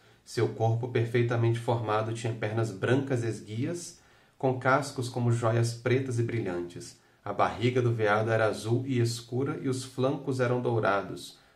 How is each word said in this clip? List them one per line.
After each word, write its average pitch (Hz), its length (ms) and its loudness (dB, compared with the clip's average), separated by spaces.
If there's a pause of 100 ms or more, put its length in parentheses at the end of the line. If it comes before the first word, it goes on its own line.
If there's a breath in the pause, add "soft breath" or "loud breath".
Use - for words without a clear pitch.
(260 loud breath)
Seu - 220 0
corpo 113 400 0
perfeitamente 117 720 2
formado 110 540 0
tinha 113 220 -4
pernas 107 360 -2
brancas 120 540 0
esguias, 113 720 -6 (380 soft breath)
com 131 220 0
cascos 131 500 0
como 120 240 0
joias 117 400 2
pretas 127 460 0
e 117 40 2
brilhantes. 92 760 -4 (260 soft breath)
A 101 80 -6
barriga 104 480 2
do 117 140 2
veado 110 360 2
era 110 140 4
azul 107 420 0
e 123 140 0
escura 135 600 -2
e 135 80 -2
os - 140 -4
flancos 131 540 -2
eram 123 220 2
dourados. 101 800 -2 (160 soft breath)